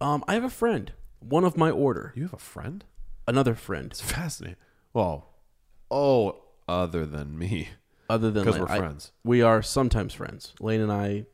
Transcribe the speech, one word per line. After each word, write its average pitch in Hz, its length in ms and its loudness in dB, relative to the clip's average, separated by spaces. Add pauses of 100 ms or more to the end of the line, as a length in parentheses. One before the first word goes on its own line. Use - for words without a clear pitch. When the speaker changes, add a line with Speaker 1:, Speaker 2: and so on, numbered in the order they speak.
Speaker 1:
Um, 143 260 0
I 190 80 0
have 233 80 0
a 254 80 -4
friend. 220 420 0 (280)
One 151 240 2
of 175 120 4
my 160 140 6
order. 127 460 0
Speaker 2:
You 131 80 -4
have 180 80 -8
a - 60 -14
friend? - 440 -12 (460)
Speaker 1:
Another 131 260 4
friend. - 380 -8
Speaker 2:
It's - 80 -12
fascinating. 117 560 -6 (360)
Well, 87 360 0 (600)
oh, 131 540 4 (240)
other 87 400 0
than 73 320 -8
me. 87 300 -4 (400)
Speaker 1:
Other 113 240 2
than 104 120 0
Speaker 2:
'Cause 107 120 4
Speaker 1:
my, 85 60 -2
Speaker 2:
we're - 80 -4
Speaker 1:
I, 101 80 0
Speaker 2:
friends. 76 340 -6 (100)
Speaker 1:
we 120 200 4
are 113 200 6
sometimes 117 520 0
friends. - 440 -12
Lane 110 220 0
and 107 100 0
I 101 440 -2